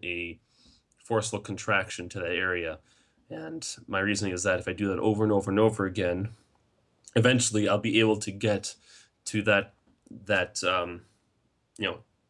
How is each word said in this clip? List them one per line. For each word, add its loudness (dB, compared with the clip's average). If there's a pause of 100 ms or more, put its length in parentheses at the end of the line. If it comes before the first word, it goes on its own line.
a -8 (640)
forceful -2
contraction -2
to -12
that -4
area. -2 (500)
And -10 (200)
my -2
reasoning 0
is -4
that 2
if -12
I -2
do -2
that -2
over 2
and 4
over 2
and 4
over 4
again, -2 (880)
eventually 4
I'll 4
be 2
able 6
to -8
get -2 (520)
to -2
that, 2 (520)
that, 0
um, 0 (760)
you -2
know, -4 (320)